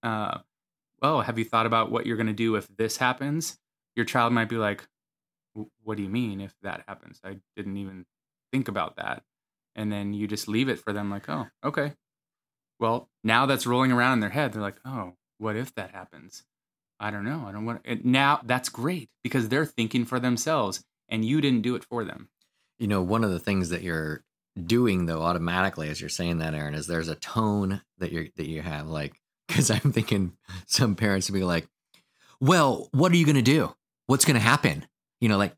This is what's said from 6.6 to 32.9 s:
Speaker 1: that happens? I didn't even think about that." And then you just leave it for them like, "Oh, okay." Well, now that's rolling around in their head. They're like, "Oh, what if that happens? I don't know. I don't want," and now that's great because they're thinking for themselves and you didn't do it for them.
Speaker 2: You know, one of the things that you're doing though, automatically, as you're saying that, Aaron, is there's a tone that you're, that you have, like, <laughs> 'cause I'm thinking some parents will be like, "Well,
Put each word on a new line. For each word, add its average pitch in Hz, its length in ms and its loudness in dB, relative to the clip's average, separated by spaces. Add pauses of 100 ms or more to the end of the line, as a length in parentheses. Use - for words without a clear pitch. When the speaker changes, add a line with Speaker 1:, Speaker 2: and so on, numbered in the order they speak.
Speaker 1:
that 87 260 -8
happens? - 340 -18
I 95 180 -14 (160)
didn't 98 200 -8
even 95 300 -12 (460)
think 135 160 -2
about 95 280 -4
that." - 280 -8 (520)
And 107 160 -4
then 101 200 -4
you 104 140 -4
just 104 220 -6
leave 120 200 0
it 117 120 -2
for 107 120 -6
them 101 180 -4
like, 101 180 -10
"Oh, 147 200 -6 (140)
okay." 147 320 -4 (840)
Well, 117 280 -2 (140)
now 117 240 4
that's 131 200 0
rolling 127 260 4
around 123 220 4
in 117 60 2
their 104 100 -2
head. 131 220 -2
They're 107 100 -8
like, 98 220 -8
"Oh, 107 300 -10 (240)
what 107 180 -4
if 127 180 -8
that 92 180 -10
happens? 90 520 -20 (540)
I 104 120 -4
don't 101 140 -6
know. 139 220 -6
I 95 60 -12
don't 107 120 -8
want," 117 200 -6
and 117 200 -4
now 139 400 4
that's 123 240 0
great 147 400 -4 (140)
because 117 260 0
they're 147 180 2
thinking 120 380 -2
for 127 140 -4
themselves 123 640 0 (240)
and 110 160 0
you 143 160 2
didn't 127 220 4
do 123 140 0
it - 80 -12
for 117 200 -6
them. - 240 -12 (500)
Speaker 2:
You 107 100 -2
know, 98 140 2
one 107 220 2
of 101 60 2
the 87 100 0
things 95 300 0
that 87 120 -4
you're 78 420 -4 (420)
doing 101 400 4
though, 80 160 -2
automatically, 87 640 0
as 73 120 -8
you're 76 100 -10
saying 87 280 -2
that, 80 160 -4
Aaron, 76 200 -6
is 73 120 -6
there's 82 220 -4
a 80 60 -6
tone 104 680 -2 (160)
that 90 140 -4
you're, 80 140 -4 (100)
that 78 120 -6
you 78 140 -6
have, 78 260 -8
like, 73 320 -8 (120)
<laughs> - 160 -18
'cause 127 220 2
I'm 127 220 2
thinking 98 440 0 (300)
some 107 300 2
parents 98 340 0
will 98 80 -2
be 92 60 0
like, 85 240 0 (720)
"Well, 143 520 4